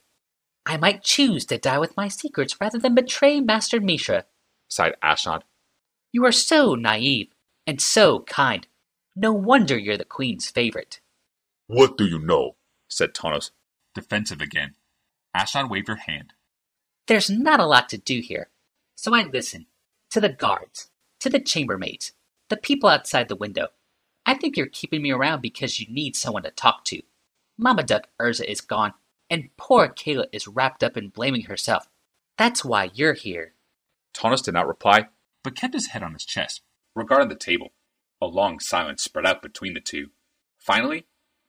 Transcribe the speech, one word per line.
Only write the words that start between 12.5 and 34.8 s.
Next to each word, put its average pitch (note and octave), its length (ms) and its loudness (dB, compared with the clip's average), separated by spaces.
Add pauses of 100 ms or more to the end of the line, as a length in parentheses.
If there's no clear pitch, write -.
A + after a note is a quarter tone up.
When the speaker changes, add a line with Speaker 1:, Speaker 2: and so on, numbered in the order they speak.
Speaker 2:
said - 260 -2
Tanos, - 380 -6 (420)
defensive G#2 460 -6
again. C#2+ 360 -8 (600)
Ashnod B2 340 -2
waved G2+ 180 -4
her A2 80 -4
hand. D2+ 380 -12 (720)
Speaker 1:
"There's G#3 220 2
not C4+ 300 4
a F3+ 60 4
lot C3+ 240 6
to A2+ 80 -8
do B2 240 -4
here, - 300 -10 (440)
so - 180 -2
I A#3 100 4
listen. C3 440 -8 (440)
To G#3+ 100 2
the G3+ 80 6
guards, - 600 -4 (280)
to C4+ 100 -2
the C4 120 2
chambermaids, G2+ 720 -4 (360)
the G#3 80 -2
people C#4 320 2
outside C#3 380 2
the G2+ 80 -6
window. F#2 340 -4 (580)
I B3+ 60 2
think C#4 240 -4
you're C#3+ 80 0
keeping D3+ 380 -8
me C#3+ 80 0
around C3+ 300 0
because B2 380 -6
you A2 80 -10
need C3+ 280 -8
someone G#2 280 -4
to - 80 -8
talk - 340 0
to. - 180 -8 (540)
Mama A3+ 260 2
Duck G#2+ 260 0 (100)
Urza A#2 240 -2
is G2+ 160 -6
gone, G#2+ 360 -2 (340)
and D#3+ 260 -6
poor G#3+ 320 4
Kayla C#3 440 -4
is G#2 160 -10
wrapped B2+ 360 -2
up A#2+ 140 -2
in G#2 120 -10
blaming A#2+ 340 -4
herself. - 440 -4 (480)
That's A#3 300 2
why G#2 200 2 (100)
you're D3 180 2
here." E2+ 420 -10 (580)
Speaker 2:
Tanos B2 300 0
did F2 120 -2
not E2+ 120 2
reply, G#2 420 4 (340)